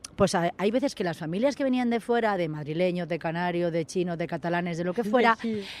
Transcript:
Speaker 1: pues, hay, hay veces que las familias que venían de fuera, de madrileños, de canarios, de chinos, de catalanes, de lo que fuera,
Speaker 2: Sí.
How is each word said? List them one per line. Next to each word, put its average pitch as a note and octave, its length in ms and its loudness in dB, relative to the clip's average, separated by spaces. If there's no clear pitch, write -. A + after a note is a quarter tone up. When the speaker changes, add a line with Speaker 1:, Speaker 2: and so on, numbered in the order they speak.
Speaker 1:
pues, G3 200 4
hay, E3+ 220 2
hay G3+ 140 2
veces C4 240 0
que G#3+ 80 -4
las E3+ 140 -2
familias G3 380 -2
que C#4+ 100 -4
venían B3+ 240 2
de A#3 100 0
fuera, A3+ 380 0
de F3 100 0
madrileños, D#3+ 600 -2
de E3+ 100 -2
canarios, F3 540 0
de E3 120 0
chinos, F3 320 -2
de E3+ 100 -2
catalanes, E3+ 500 -2
de F3 80 -4
lo F3+ 80 -2
que A#3 100 -2
fuera, A3+ 380 4
Speaker 2:
Sí. G#3+ 220 -4